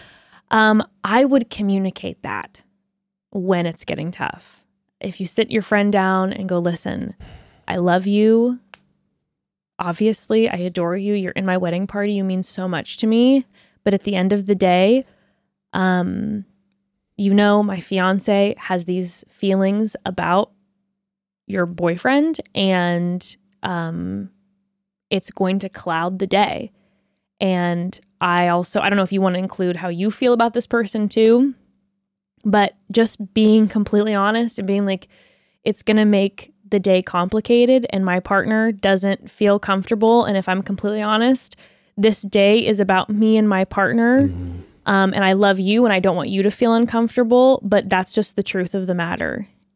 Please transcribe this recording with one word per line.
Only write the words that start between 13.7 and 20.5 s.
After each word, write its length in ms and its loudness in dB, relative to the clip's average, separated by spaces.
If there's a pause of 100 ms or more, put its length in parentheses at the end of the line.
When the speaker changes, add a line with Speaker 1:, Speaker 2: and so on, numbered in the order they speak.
Speaker 1:
But 100 2
at 100 -2
the 120 -4
end 160 0
of 140 0
the 100 0
day, 480 4 (680)
um, 720 -2 (720)
you 160 2
know, 300 4
my 160 -4
fiance 800 0
has 280 -4
these 440 -6
feelings 680 -2 (100)
about 460 -2 (960)